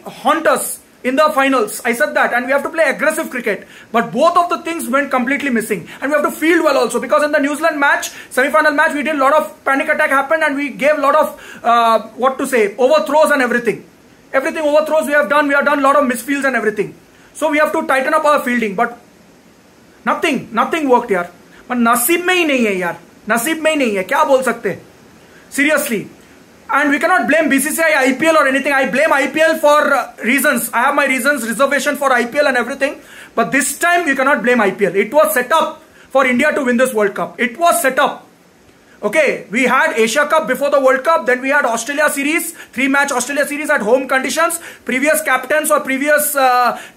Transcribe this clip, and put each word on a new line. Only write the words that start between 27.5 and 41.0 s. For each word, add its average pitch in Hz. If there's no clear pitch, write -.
B 269
C 285
C -
I, 311
आईपीएल 277
or 294
anything। 277
I 269
blame 311
आईपीएल 311
for, 294
uh, 254
reasons। 269
I 233
have 285
my 285
reasons, 262
reservation 269
for 277
I 240
P 240
L 294
and 262
everything। 269
But 226
this 277
time 349
you 269
cannot 269
blame 240
I 202
P 190
L। 175
It 220
was 311
set 247
up 302
for 269
India 254
to 294
win 240
this 240
World 208
Cup। -
It 233
was 339
set 262
up। -
Okay, 262
we 240
had 262
Asia 226
Cup 311
before 277
the 277
World 262